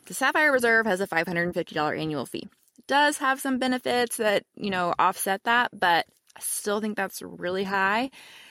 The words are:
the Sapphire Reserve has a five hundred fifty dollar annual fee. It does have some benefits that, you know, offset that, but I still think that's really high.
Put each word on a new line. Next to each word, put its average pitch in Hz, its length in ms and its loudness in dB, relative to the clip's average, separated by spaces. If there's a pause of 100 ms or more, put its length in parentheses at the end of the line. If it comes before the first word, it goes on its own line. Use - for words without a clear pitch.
the 185 80 -14
Sapphire 302 360 2
Reserve 233 360 4
has 190 140 0
a 196 60 0
five 165 200 0
hundred 175 280 0
fifty 175 200 -4
dollar 151 200 0
annual 151 320 -4
fee. - 220 -10 (300)
It - 80 -20
does 294 320 2
have 262 220 0
some 262 180 -2
benefits 247 580 0
that, 214 280 2 (120)
you 202 140 -6
know, 180 280 0
offset 190 460 0
that, 240 340 2
but 175 280 4 (300)
I - 40 -20
still - 400 -4
think 214 160 -4
that's 190 260 -6
really 175 400 -6
high. 202 480 0 (400)